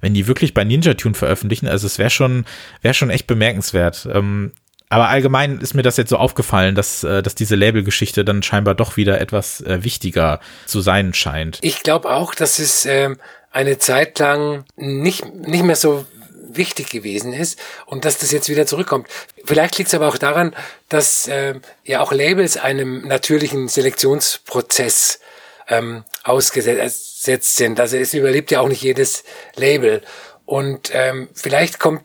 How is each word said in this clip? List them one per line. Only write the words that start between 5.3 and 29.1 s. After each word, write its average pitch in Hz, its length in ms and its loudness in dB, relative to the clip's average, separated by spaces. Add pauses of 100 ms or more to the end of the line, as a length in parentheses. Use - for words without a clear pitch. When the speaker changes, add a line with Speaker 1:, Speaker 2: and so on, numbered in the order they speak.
Speaker 1:
ist - 160 -4
mir 135 80 4
das 123 140 4
jetzt 127 120 0
so 120 80 4
aufgefallen, 98 560 2
dass, - 300 -2
äh, 92 180 0
dass 95 140 -4
diese 107 200 0
Labelgeschichte 104 680 2
dann 101 160 0
scheinbar 101 320 2
doch 107 240 -2
wieder 98 240 2
etwas, - 400 -4
äh, 92 220 -4
wichtiger 82 560 -2 (260)
zu 104 160 -2
sein 92 320 2
scheint. 80 480 -4
Speaker 2:
Ich - 220 -4
glaub 160 220 2
auch, 160 280 -2
dass - 240 -2
es, 151 300 0
ähm, 135 300 0 (340)
eine 135 260 0
Zeit 139 400 2
lang 147 460 2 (140)
nicht, 139 480 -4 (100)
nicht 175 280 -2
mehr 170 120 4
so 143 320 0 (440)
wichtig - 380 -6
gewesen 107 440 -6
ist - 260 -6 (260)
und 135 180 -8
dass 147 140 0
das 135 140 -2
jetzt 147 180 -2
wieder 147 160 2
zurückkommt. 147 400 -2 (400)
Vielleicht 156 320 2
liegt's 185 160 0
aber 151 140 2
auch 143 100 0
daran, 156 380 0 (320)
dass, - 440 0
ähm, 139 300 -4 (240)
ja 131 160 0
auch 143 100 0
Labels 160 460 2
einem 135 500 -4
natürlichen 139 600 0
Selektionsprozess, - 1500 0 (480)
ähm, 117 360 -2 (200)
ausgesetzt 127 1300 0
sind. 117 220 0
Also 120 180 2
es 127 180 -2
überlebt 139 340 0
ja 135 120 2
auch 131 80 2
nicht 135 120 -2
jedes 131 420 0 (320)